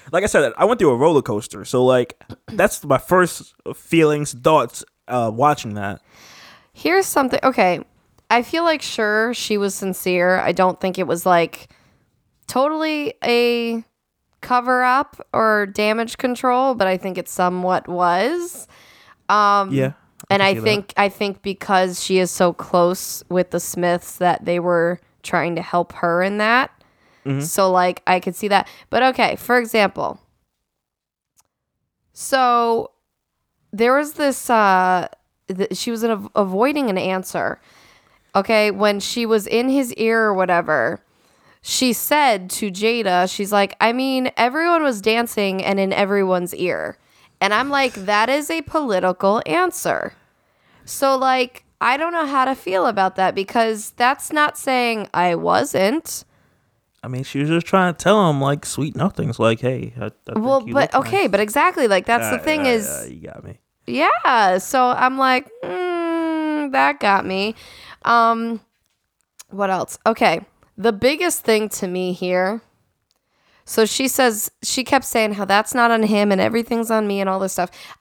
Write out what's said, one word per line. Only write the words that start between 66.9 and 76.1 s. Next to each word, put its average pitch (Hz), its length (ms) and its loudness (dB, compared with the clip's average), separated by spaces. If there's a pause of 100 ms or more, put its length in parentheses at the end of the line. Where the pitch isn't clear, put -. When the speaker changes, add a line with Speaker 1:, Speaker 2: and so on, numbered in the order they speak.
Speaker 2:
got 196 260 2
me." 196 300 -2 (480)
Um, 233 560 2 (920)
what 196 200 -2
else? 185 360 -4
Okay, 190 360 2 (360)
the 214 140 0
biggest 302 520 0
thing 214 260 2
to - 180 -6
me 180 260 -2
here. 185 480 -2 (1040)
So 220 200 2
she 262 220 -2
says, 247 420 0 (140)
she - 200 -4
kept 262 220 0
saying 220 280 0
how 196 120 -6
that's 202 300 2
not 233 160 4
on 226 100 2
him 208 300 2